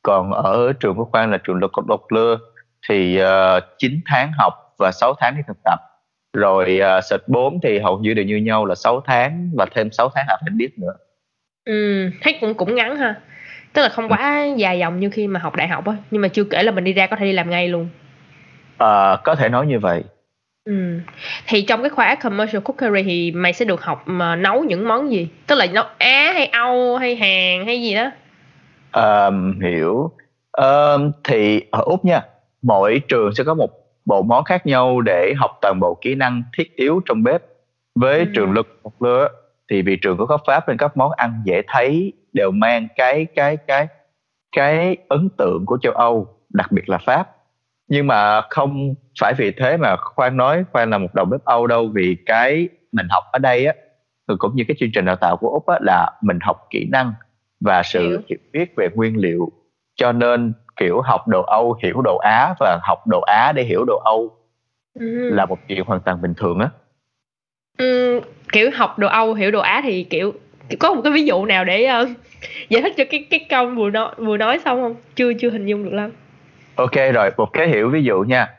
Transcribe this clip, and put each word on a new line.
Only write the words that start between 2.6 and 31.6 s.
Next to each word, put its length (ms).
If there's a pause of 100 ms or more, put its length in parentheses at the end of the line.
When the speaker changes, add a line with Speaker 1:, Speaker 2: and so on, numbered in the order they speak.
Speaker 1:
thì, 280
ờ, 420 (180)
chín 280
tháng 340
học 140 (260)
và 120
sáu 280
tháng 160
đi 120
thực 160
tập. 160 (540)
Rồi, 460
ờ, 220
stage 260
bốn 360
thì 160
hầu 200
như 140
đều 120
như 120
nhau 280
là 100
sáu 320
tháng 500
và 80 (100)
thêm 160
sáu 240
tháng 140
học 160
thêm 120
biết 220
nữa. 140 (720)
Speaker 2:
Ừ, 440 (120)
thấy 200
cũng, 120
cũng 220
ngắn 220
ha. 180 (580)
Tức 80
là 80
không 180
Speaker 1:
Ừ. 80
Speaker 2:
quá 300 (120)
dài 220
dòng 200
như 100
khi 180
mà 120
học 160
đại 120
học 180
á. 80 (180)
Nhưng 100
mà 60
chưa 160
kể 200
là 80
mình 120
đi 100
ra 140
có 80
thể 100
đi 80
làm 160
ngay 180
luôn. 220 (880)
Speaker 1:
Ờ, 460
có 120
thể 140
nói 180
như 120
vậy. 240 (640)
Speaker 2:
Ừ. 340 (480)
Thì 140
trong 200
cái 80
khóa 260
commercial 460
cookery 420
thì 280
mày 220
sẽ 120
được 180
học 220
mà 300
nấu 280
những 240
món 240
gì? 160 (200)
Tức 80
là 180
nấu 100 (140)
Á 360
hay 140
Âu 500
hay 180
Hàn 500
hay 160
gì 140
đó? 160 (800)
Speaker 1:
Ờm, 680
hiểu. 500 (400)
Ờm, 600 (120)
thì 380 (100)